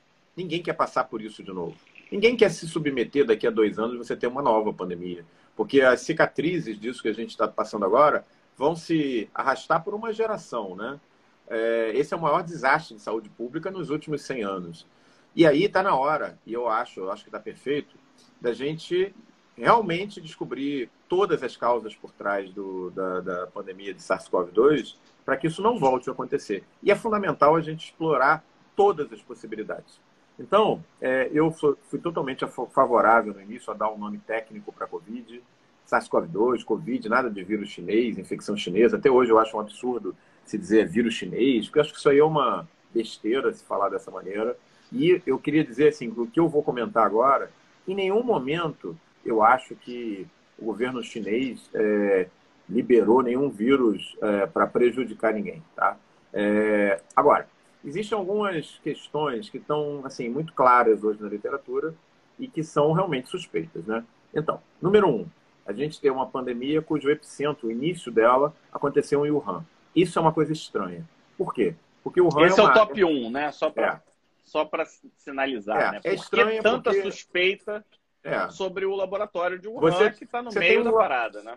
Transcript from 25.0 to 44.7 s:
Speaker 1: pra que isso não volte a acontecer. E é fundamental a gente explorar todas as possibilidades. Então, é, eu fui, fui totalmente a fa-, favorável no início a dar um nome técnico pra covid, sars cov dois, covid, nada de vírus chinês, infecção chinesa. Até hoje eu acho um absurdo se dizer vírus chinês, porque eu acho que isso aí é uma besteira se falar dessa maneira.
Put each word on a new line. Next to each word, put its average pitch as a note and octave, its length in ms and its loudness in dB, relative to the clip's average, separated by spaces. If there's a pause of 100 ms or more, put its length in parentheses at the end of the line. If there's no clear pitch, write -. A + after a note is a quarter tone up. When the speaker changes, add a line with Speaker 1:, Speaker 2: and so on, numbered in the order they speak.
Speaker 1:
pra C3+ 120 -2
que D#3+ 120 -2
isso D#3+ 140 -8
não A3 180 0
volte C3 280 2
a C3 40 -4
acontecer. B2+ 500 -6 (180)
E - 120 4
é - 20 4
fundamental F#3+ 640 2
a E3 40 2
gente D#3+ 260 -8
explorar D#3 580 0 (320)
todas G3 360 2
as G#2 80 -18
possibilidades. G#2+ 800 -12 (380)
Então, E3+ 460 2 (160)
é, C3 320 0
eu D#3 180 2
fui, D3 240 0 (160)
fui C#3+ 80 -6
totalmente C#3 460 -6
a B2 40 -4
fa-, B2 180 -8
favorável A2 680 4
no G2 80 -20
início G#2+ 300 -12
a - 20 -8
dar G#2+ 160 -2
um G#2+ 80 -10
nome G#2 200 -8
técnico A2 540 -8
pra - 140 -10
covid, A2+ 560 -14 (420)
sars A#2 220 -2
cov F#2+ 220 0
dois, A2 340 0
covid, A2 460 -6
nada B2 200 0
de G2+ 140 -8
vírus G#2 280 -6
chinês, G2+ 460 -2
infecção G2+ 400 -8
chinesa. A2 400 2
Até C3+ 140 4
hoje B2 220 6
eu A2 80 8
acho A2 160 0
um G#2+ 40 -4
absurdo G#2+ 540 -6 (300)
se - 120 -8
dizer G2+ 300 4
vírus A2+ 280 0
chinês, G#2+ 520 0
porque - 140 0
eu - 20 8
acho - 100 -4
que - 60 -18
isso - 100 2
aí C#3 100 6
é D3 60 8
uma B2 440 0 (260)
besteira A2+ 580 -2
se - 120 -12
falar G2+ 240 0
dessa F#2+ 240 -8
maneira. G2+ 440 -6 (360)